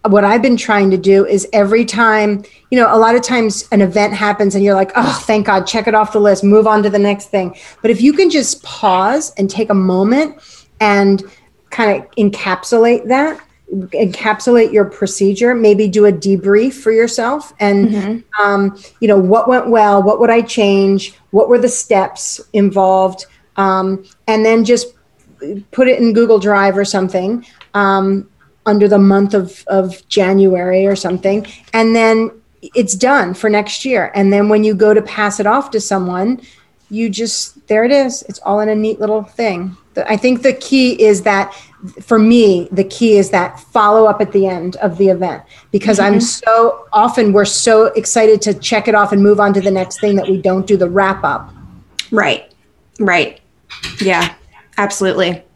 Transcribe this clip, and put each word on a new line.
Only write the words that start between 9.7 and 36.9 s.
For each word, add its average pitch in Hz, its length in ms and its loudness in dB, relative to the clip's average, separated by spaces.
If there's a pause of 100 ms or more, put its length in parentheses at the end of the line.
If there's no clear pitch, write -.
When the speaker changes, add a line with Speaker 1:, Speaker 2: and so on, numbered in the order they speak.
Speaker 1:
a - 20 2
moment 196 680 0 (400)
and 202 440 2 (480)
kind 214 200 -2 (120)
of - 80 -20
encapsulate 214 960 0
that, 277 340 -2 (320)
encapsulate 214 1000 0
your 208 140 2
procedure, 202 680 -2
maybe 214 320 2
do 208 180 2
a 202 80 4
debrief 196 600 0
for - 160 -4
yourself 233 680 -2
and, 202 300 2
Speaker 2:
Mm-hmm. 214 520 -6
Speaker 1:
um, 196 380 0 (220)
you 226 60 0
know, 202 100 4
what 208 320 2
went 247 200 0
well, 208 340 4
what 208 160 0
would 233 100 2
I 233 120 2
change, 196 720 0 (180)
what 220 180 2
were 240 100 4
the 247 80 0
steps - 720 -4 (140)
involved, 190 720 0 (320)
um, 190 480 -2 (220)
and 220 180 0
then 226 180 2
just 240 240 0 (840)
put 254 160 2
it 254 120 2
in 233 140 2
Google 220 260 4
Drive 196 380 0
or 202 80 0
something, 190 600 -4 (300)
um, 196 520 0 (380)
under 208 220 2
the 202 100 4
month 196 380 4
of, 185 320 -4
of 190 420 -4
January 190 800 2
or 196 80 0
something, 185 500 -4 (280)
and 226 220 2
then 226 360 2 (440)
it's 202 200 0
done 240 380 0
for 214 160 -4
next 208 360 -4
year. 226 300 -2
And 196 180 2
then 202 160 2
when 214 140 2
you 214 100 0
go 214 200 2
to 208 80 4
pass 208 380 -6
it 202 60 -4
off 254 260 0
to 220 80 -4
someone, 190 600 -4 (480)
you 220 200 -6